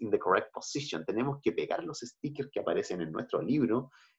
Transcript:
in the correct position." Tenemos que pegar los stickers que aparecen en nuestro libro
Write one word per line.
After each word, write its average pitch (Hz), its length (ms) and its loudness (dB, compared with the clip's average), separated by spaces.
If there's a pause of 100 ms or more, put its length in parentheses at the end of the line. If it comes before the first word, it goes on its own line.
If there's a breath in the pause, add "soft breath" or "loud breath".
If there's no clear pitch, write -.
in 107 100 0
the 101 80 6
correct - 340 4
position." 85 520 -6
Tenemos 135 360 0
que - 120 2
pegar 76 300 -2
los - 160 -8
stickers 143 520 -8
que 104 80 -2
aparecen 90 420 0
en 78 100 -4
nuestro - 300 -2
libro 123 500 2 (260 soft breath)